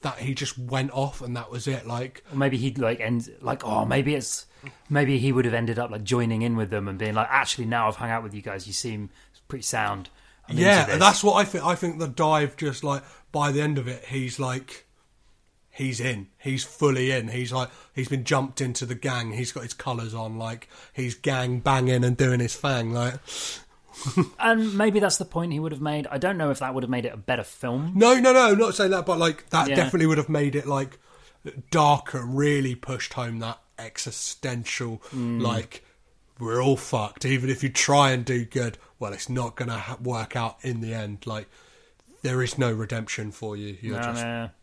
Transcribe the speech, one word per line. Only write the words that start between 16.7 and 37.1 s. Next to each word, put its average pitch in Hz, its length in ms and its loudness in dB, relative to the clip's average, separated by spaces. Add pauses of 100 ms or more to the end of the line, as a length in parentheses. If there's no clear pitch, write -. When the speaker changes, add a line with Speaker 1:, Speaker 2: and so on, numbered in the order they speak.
Speaker 1:
in. 120 200 -2
He's, 123 220 -6
like, 127 180 -4 (260)
he's 131 140 -4
been 135 160 -2
jumped 135 360 0
into 123 240 -4
the 120 80 -6
gang. 117 380 -4
He's 117 200 -6
got 127 120 -12
his 120 100 -12
colours 117 400 -6
on, 113 240 -8
like, 113 320 -10 (240)
he's 123 220 -6
gang 127 460 -2
banging 127 420 4
and 123 120 4
doing 127 260 4
his 120 140 -2
thing, 120 380 -2
like. 120 260 -2
<laughs> - 60 -20 (1120)
Speaker 2:
And 220 380 2
maybe 208 220 4
that's 196 180 2
the 185 80 -4
point 170 280 -2
he 143 60 -2
would 156 120 -4
have 143 100 -8
made. 151 260 -2
I 143 100 -6
don't 180 200 0
know 151 140 0
if 131 80 -2
that 131 140 -4
would 131 100 -2
have 120 60 -6
made 123 160 0
it 120 80 -4
a 110 40 -14
better 120 280 -4
film. 135 500 -6
Speaker 1:
No, 233 200 8
no, 254 180 8
no, 254 180 10
I'm 196 60 8
not 208 180 4
saying 190 160 4
that, 185 140 0
but, 180 120 2
like, 165 340 0
that 160 180 4
Speaker 2:
Yeah. 139 60 2
Speaker 1:
definitely 160 320 4
would 156 100 6
have 151 120 0
made 143 260 2
it, 143 120 -2
like, 139 320 -2 (720)
darker, 147 540 2
really 135 500 2
pushed - 380 -8
home 117 260 -6
that 113 200 -8 (200)
existential, 117 1200 -8 (100)
Speaker 2:
Mm. 117 300 -2
Speaker 1:
like, 117 440 -2 (540)
we're 117 220 0
all 135 160 6
fucked. - 480 -4